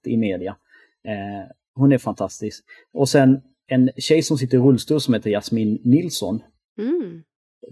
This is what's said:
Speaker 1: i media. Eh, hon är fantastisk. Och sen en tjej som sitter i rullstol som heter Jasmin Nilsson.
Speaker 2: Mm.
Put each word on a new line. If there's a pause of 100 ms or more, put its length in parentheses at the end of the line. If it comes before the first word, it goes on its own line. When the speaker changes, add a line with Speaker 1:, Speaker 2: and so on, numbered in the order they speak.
Speaker 1:
i
media. (520)
Eh, (240)
hon
är
fantastisk. (300)
Och
sen (260)
en
tjej
som
sitter
i
rullstol
som
heter
Jasmin
Nilsson. (380)
Speaker 2:
Mm. (480)